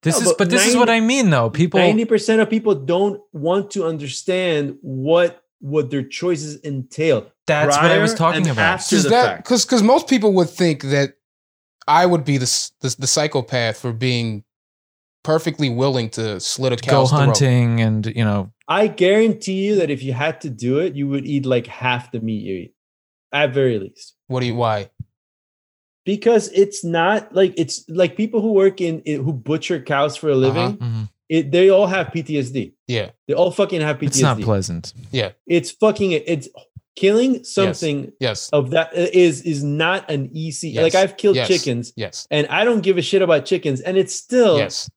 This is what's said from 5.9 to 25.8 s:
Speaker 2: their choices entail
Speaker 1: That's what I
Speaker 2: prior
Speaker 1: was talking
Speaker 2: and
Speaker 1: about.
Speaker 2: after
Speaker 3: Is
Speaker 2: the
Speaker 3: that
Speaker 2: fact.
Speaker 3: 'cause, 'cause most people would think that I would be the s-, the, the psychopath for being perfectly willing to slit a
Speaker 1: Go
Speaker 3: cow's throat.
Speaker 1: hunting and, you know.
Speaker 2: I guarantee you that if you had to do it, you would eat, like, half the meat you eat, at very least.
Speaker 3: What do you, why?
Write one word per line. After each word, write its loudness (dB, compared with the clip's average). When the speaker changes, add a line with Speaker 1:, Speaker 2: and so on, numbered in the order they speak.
Speaker 2:
their -4
choices -6
entail -2
Speaker 1:
That's 2
what 4
I 8
Speaker 2:
prior 4
Speaker 1:
was 2
talking 0
Speaker 2:
and 0
Speaker 1:
about. 2
Speaker 2:
after -2
Speaker 3:
Is 4
Speaker 2:
the 0
Speaker 3:
that 4
Speaker 2:
fact. -6
Speaker 3:
'cause, 2
'cause 2
most 4
people 2
would 2
think 0
that 0
I 6
would 2
be 2
the 0
s-, -2
the, -4
the -6
psychopath -2
for -6
being -4
perfectly 0
willing -2
to -6
slit -4
a -2
Speaker 1:
Go -6
Speaker 3:
cow's 4
throat. 2
Speaker 1:
hunting 2
and, 0
you 0
know. -2
Speaker 2:
I 2
guarantee 2
you 0
that 0
if -4
you -6
had -4
to -8
do -2
it, -4
you -4
would -4
eat, -2
like, -2
half -6
the -6
meat -6
you -8
eat, -14
at 0
very 2
least. -14
Speaker 3:
What -4
do -2
you, -4
why? -2